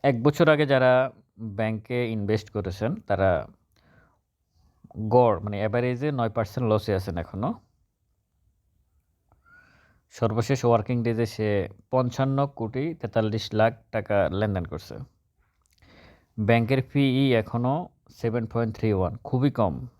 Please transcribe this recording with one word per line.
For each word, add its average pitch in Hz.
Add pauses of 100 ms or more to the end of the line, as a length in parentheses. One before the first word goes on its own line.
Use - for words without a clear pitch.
এক 135
বছর 147
আগে 151
যারা 131 (640)
ব্যাংকে 110 (100)
ইনভেস্ট 107
করেছেন, 104 (100)
তারা 95 (1800)
গড় 113
মানে 101
অ্যাভারেজে 120
নয় 117
পার্সেন্ট 117
লসে 107
আছেন 92
এখনও। 98 (2750)
সর্বশেষ 117
ওয়ার্কিং 120
ডেজে 117
সে 107 (420)
পঞ্চান্ন 135
কোটি 127 (100)
তেতাল্লিশ 110
লাখ 110 (200)
টাকা 104 (160)
লেনদেন 98
করছে। - (1400)
ব্যাংকের 117
পিই 135
এখনও 120 (360)
সেভেন 113
পয়েন্ট 113
থ্রি 113
ওয়ান, 92 (120)
খুবই 131
কম। 98 (260)